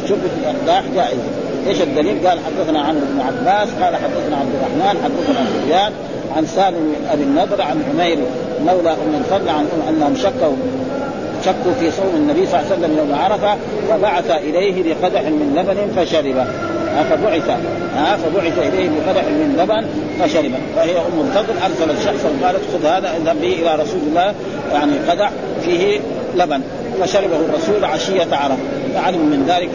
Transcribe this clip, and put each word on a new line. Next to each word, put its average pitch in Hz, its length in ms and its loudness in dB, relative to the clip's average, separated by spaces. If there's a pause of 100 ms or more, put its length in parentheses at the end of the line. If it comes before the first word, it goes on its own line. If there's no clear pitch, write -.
الشرب 190 160 0
في 180 220 -2
الأقداح 151 420 0 (120)
جائز. - 240 0 (480)
إيش 165 140 0
الدليل؟ 170 460 0
قال: 170 200 2
"حدثنا 156 340 0
عمرو 147 320 0
بن 139 80 0
عباس"، 180 480 0 (120)
قال: 175 140 2
"حدثنا 147 460 -2
عبد 139 160 -2
الرحمن"، 170 460 0
حدثنا 143 420 0 (100)
سفيان 185 360 2 (460)
عن 160 80 2
سالم 165 500 0 (160)
أبي 143 120 2
النضر 160 380 2
عن 156 220 -2 (100)
عمير 165 240 2 (480)
مولى 170 260 4
أم 156 280 0
الفضل 180 300 0
عن 151 240 0
أم، 160 220 0
أنهم 147 200 2
شكوا، 165 400 0 (880)
شكوا 185 340 0
في 170 120 2
صوم 190 240 0
النبي 151 320 2
صلى 170 120 2
الله 151 120 -2
عليه 185 60 2
وسلم 160 200 0
يوم 147 220 0
عرفة، 202 380 2 (320)
فبعث 180 420 2
إليه 175 520 2
بقدح 160 380 2
من 151 360 0
لبن 190 440 0
فشربه. 139 440 2 (540)
آه، 156 40 2
فبعث، 160 460 2
آه، 127 640 0
فبعث 165 420 0
إليه 165 320 0
بقدح 170 340 0
من 294 360 2
لبن 214 260 2 (340)
فشربه، 151 400 2 (160)
فهي 165 220 2
أم 165 240 0
الفضل 196 320 0 (100)
أرسلت 160 360 0
شخصا 170 480 0
قالت: 190 140 0 (120)
'خذ 151 120 0
هذا 175 320 0
اذهب 156 240 0
به 180 120 2
إلى 165 220 2
رسول 156 340 -2
الله، 175 240 2 (400)
يعني 147 180 2 (180)
قدح 196 220 0 (340)
فيه 190 340 2 (360)
لبن'، 156 260 2 (400)
فشربه 185 340 2 (140)
الرسول 180 360 0
عشية 165 500 0
عرفة، 139 220 0 (380)
فعلم 180 240 0
من 151 280 2
ذلك 175 280 2